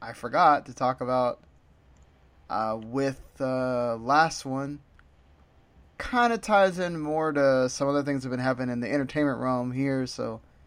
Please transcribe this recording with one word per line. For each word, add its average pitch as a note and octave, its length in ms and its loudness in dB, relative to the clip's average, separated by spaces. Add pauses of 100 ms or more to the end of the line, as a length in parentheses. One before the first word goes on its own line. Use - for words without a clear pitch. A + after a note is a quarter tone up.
I A2+ 100 -10
forgot C#3+ 540 4
to B2+ 80 -16
talk B2+ 260 -2
about, B2+ 400 0 (1080)
uh, A2 320 -2
with C3+ 400 -4 (160)
the B2+ 640 -2
last C3+ 420 2
one, C#3 360 -6 (1160)
kinda A#3+ 400 0
ties F#3+ 420 4
in F3 220 -4
more D#3 320 -2
to C3+ 380 4
some C#3 180 -2
other C#3+ 140 2
things C#3 200 -2
that C3 60 -8
have B2 80 -4
been B2 80 -4
happening B2+ 260 0
in A#2+ 100 -4
the A#2+ 120 -4
entertainment C#3 460 0
realm B2 340 -2
here, C3+ 340 -2
so A2+ 360 -8 (240)